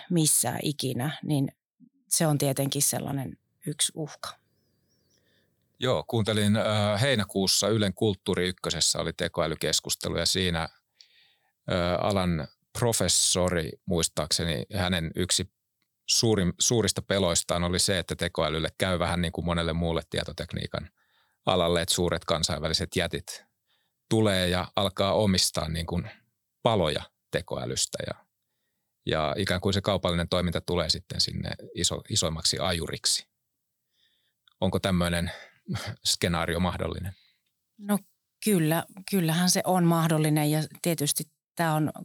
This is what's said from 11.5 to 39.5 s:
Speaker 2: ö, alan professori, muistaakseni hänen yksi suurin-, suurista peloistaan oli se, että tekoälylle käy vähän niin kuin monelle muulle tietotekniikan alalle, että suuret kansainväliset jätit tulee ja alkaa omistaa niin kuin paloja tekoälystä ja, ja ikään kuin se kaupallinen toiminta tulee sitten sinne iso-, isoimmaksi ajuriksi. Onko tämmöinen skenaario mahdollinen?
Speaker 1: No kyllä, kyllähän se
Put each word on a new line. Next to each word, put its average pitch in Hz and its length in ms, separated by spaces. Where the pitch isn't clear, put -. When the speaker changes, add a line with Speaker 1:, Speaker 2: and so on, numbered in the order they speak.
Speaker 2:
ö, 90 240
alan 90 520
professori, 90 920
muistaakseni 80 880
hänen 90 420
yksi 90 380
suurin-, 101 500
suurista 101 420
peloistaan 87 640
oli 87 160
se, 95 200
että 80 160
tekoälylle 80 640
käy 92 220
vähän 87 220
niin 82 100
kuin - 140
monelle 85 280
muulle 82 360
tietotekniikan - 800
alalle, 87 360
että - 140
suuret 82 300
kansainväliset 80 680
jätit 85 500
tulee 101 380
ja 90 280
alkaa 98 380
omistaa 90 560
niin 82 160
kuin 85 240
paloja 90 380
tekoälystä - 680
ja, - 180
ja 76 320
ikään 92 240
kuin 98 120
se 95 80
kaupallinen 87 480
toiminta 87 320
tulee 85 280
sitten - 320
sinne 80 280
iso-, 71 340
isoimmaksi 80 500
ajuriksi. - 680
Onko 95 180
tämmöinen 87 520
skenaario 85 540
mahdollinen? 87 540
Speaker 1:
No 202 220
kyllä, 165 420
kyllähän 175 380
se 180 160